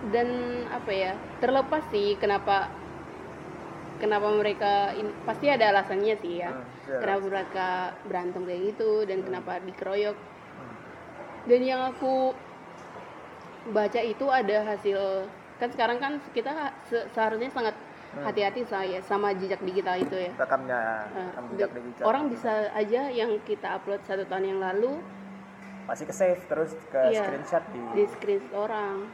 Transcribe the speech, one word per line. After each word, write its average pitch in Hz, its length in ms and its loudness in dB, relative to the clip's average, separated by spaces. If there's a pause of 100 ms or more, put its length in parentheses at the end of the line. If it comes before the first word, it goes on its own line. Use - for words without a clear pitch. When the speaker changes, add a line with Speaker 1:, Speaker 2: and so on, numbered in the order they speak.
Speaker 1:
Dan 233 200 4 (440)
apa - 200 -4
ya, 190 200 0 (260)
terlepas 269 500 4
sih 202 280 2
kenapa, 196 560 2 (1200)
kenapa 208 340 2
mereka 208 440 4 (200)
in-, 208 300 -4
pasti 233 240 0
ada 226 220 8
alasannya 196 480 4
sih 175 220 -4
ya. 175 100 -2
Speaker 2:
Hmm, 127 160 -8 (180)
iya. 135 160 -2
Speaker 1:
Kenapa 202 240 2
mereka 190 440 0 (360)
berantem 180 400 -2
kayak 180 240 -2
gitu 214 380 2
dan 190 140 0
Speaker 2:
Hmm. 185 100 -2
Speaker 1:
kenapa 180 320 -4
dikeroyok. 202 560 -2
Speaker 2:
Hmm. - 580 -16 (680)
Speaker 1:
Dan 247 160 8
yang 254 240 2
aku 262 480 2 (1300)
baca 208 320 4
itu 226 280 0
ada 220 380 4
hasil, 196 600 0 (320)
kan 240 120 0
sekarang 240 280 2
kan 277 160 -2 (180)
kita 247 200 -2 (320)
se-, 233 280 0
seharusnya 220 380 2
sangat 233 260 0 (380)
Speaker 2:
Hmm. 143 100 -6
Speaker 1:
hati-hati 202 400 2
saya 190 380 -2
sama 202 320 2
jejak 190 260 0
digital 180 380 2
itu 185 180 0
ya. 180 180 -2
Speaker 2:
Rekamnya, 123 720 2
Speaker 1:
Nah, 185 220 -6
Speaker 2:
rekam 123 240 -8
jejak - 160 0
Speaker 1:
de-, - 140 -8
Speaker 2:
digital. 123 240 -8
Speaker 1:
orang 262 240 4
bisa 233 220 -2 (200)
aja 214 380 2
yang 240 220 0 (100)
kita 190 340 -4
upload 196 280 -4
satu 196 200 -2
tahun 190 260 -2
yang 190 120 0
lalu 226 420 0 (800)
Speaker 2:
Pasti - 180 -6
ke 147 140 -6
save, 180 280 4
terus 156 280 0 (160)
ke 139 100 -2 (100)
Speaker 1:
Iya, 214 160 6
Speaker 2:
screenshot 156 460 0
di 123 120 -8 (120)
Speaker 1:
di 208 160 6
screenshot 202 480 -2
orang. 208 560 -2